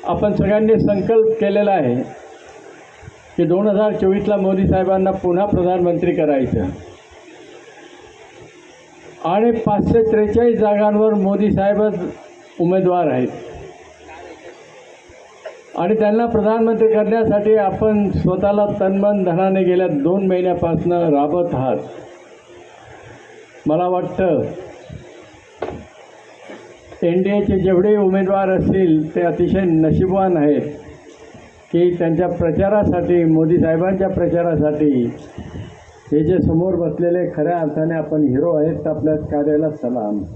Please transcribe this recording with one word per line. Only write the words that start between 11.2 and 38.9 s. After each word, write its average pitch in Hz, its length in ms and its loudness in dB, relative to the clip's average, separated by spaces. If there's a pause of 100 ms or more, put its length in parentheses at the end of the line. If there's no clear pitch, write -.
साहेबच 196 480 0 (600)
उमेदवार 180 460 2
आहेत 127 220 0 (2500)
आणि 180 160 0
त्यांना 208 320 2
प्रधानमंत्री 226 640 2
करण्यासाठी 214 680 2
आपण 208 540 0
स्वतःला 202 560 0 (140)
तनमन 196 420 0
धनाने 190 420 0
गेल्या 180 240 2
दोन 165 380 0
महिन्यापासनं 175 840 0
राबत 147 440 0
आहात. 127 220 -2 (1900)
मला 165 220 0
वाटतं, 180 540 -2 (2500)
एनडीएचे 190 560 0
जेवढे 190 380 2
उमेदवार 196 520 0
असतील, 170 640 0
ते 175 60 0
अतिशय 175 400 0
नशीबवान 180 760 2
आहेत 147 260 2 (1120)
की 175 220 2
त्यांच्या 170 340 0
प्रचारासाठी, 175 960 0
मोदी 160 340 4
साहेबांच्या 180 500 0
प्रचारासाठी 156 960 0 (1080)
हे 151 120 2
जे 180 140 2
समोर 175 360 0
बसलेले 170 560 -2
खऱ्या 170 280 -2
अर्थाने 156 360 -2
आपण 151 280 -2
हिरो 147 320 0
आहेत, 151 320 -2
आपल्या 156 300 -2